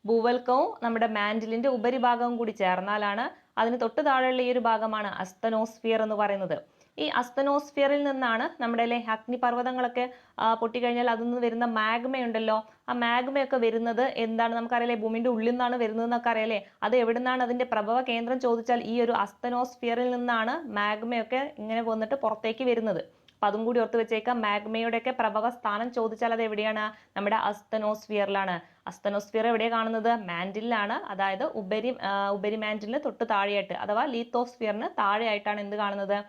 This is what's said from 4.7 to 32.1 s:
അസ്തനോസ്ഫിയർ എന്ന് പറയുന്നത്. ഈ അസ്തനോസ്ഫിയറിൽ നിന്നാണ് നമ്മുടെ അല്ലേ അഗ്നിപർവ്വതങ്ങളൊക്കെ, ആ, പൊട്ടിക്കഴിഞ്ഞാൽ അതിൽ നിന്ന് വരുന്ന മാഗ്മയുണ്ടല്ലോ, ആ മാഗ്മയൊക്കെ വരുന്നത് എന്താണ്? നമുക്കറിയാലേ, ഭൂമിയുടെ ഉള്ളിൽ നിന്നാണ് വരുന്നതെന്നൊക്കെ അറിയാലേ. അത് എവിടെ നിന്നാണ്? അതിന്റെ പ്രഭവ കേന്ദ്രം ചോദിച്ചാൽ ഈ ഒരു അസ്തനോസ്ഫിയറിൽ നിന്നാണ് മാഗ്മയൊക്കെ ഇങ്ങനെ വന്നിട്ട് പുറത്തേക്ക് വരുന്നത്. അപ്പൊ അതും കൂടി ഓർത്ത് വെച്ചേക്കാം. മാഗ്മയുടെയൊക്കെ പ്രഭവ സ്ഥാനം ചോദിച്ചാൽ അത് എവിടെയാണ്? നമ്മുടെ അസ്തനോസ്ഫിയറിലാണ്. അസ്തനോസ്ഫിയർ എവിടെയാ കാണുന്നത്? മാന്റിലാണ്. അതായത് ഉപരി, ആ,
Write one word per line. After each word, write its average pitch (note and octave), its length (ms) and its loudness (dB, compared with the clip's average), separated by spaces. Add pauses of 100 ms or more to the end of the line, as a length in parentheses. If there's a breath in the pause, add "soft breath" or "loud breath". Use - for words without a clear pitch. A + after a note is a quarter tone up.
അസ്തനോസ്ഫിയർ A3 960 -2
എന്ന് G#3+ 120 0
പറയുന്നത്. G3 440 0 (400 soft breath)
ഈ D4+ 80 0
അസ്തനോസ്ഫിയറിൽ C#4+ 960 2
നിന്നാണ് C4 580 -2
നമ്മുടെ A#3 200 0
അല്ലേ A#3 260 0
അഗ്നിപർവ്വതങ്ങളൊക്കെ, B3 1040 -2 (280 loud breath)
ആ, A3+ 160 4
പൊട്ടിക്കഴിഞ്ഞാൽ A#3+ 560 0
അതിൽ A3+ 120 0
നിന്ന് A#3+ 180 -2
വരുന്ന A#3 240 0
മാഗ്മയുണ്ടല്ലോ, A3+ 1000 0 (260 loud breath)
ആ B3 40 0
മാഗ്മയൊക്കെ B3 640 2
വരുന്നത് A#3 460 2
എന്താണ്? A3+ 520 0
നമുക്കറിയാലേ, A#3+ 400 0
ഭൂമിയുടെ A3+ 340 0
ഉള്ളിൽ A3+ 220 2
നിന്നാണ് B3 260 0
വരുന്നതെന്നൊക്കെ A#3 540 0
അറിയാലേ. A3 340 0 (180 loud breath)
അത് G#3+ 140 2
എവിടെ A#3 220 4
നിന്നാണ്? B3+ 240 0
അതിന്റെ B3 220 0
പ്രഭവ A3+ 360 0
കേന്ദ്രം B3 400 -2
ചോദിച്ചാൽ A#3 440 2
ഈ A3+ 160 0
ഒരു A#3 120 4
അസ്തനോസ്ഫിയറിൽ A#3+ 960 -2
നിന്നാണ് B3 580 -2
മാഗ്മയൊക്കെ A3+ 880 -2
ഇങ്ങനെ A3 240 -4
വന്നിട്ട് A3 320 -2
പുറത്തേക്ക് A3+ 500 -2
വരുന്നത്. A3+ 600 0 (100)
അപ്പൊ - 120 0
അതും G#3 180 0
കൂടി A#3+ 160 2
ഓർത്ത് A3 160 0
വെച്ചേക്കാം. A3+ 460 0
മാഗ്മയുടെയൊക്കെ A3 680 0
പ്രഭവ A3+ 400 0
സ്ഥാനം A#3 420 -4
ചോദിച്ചാൽ A3+ 400 0
അത് A3+ 100 0
എവിടെയാണ്? G#3+ 420 -2 (320 loud breath)
നമ്മുടെ G3+ 200 0
അസ്തനോസ്ഫിയറിലാണ്. G#3 1200 0 (260 loud breath)
അസ്തനോസ്ഫിയർ G3+ 600 -2
എവിടെയാ A3+ 240 2
കാണുന്നത്? A3+ 460 2
മാന്റിലാണ്. G3+ 760 -2
അതായത് G3 520 -2
ഉപരി, A3 580 -2
ആ, G3 260 0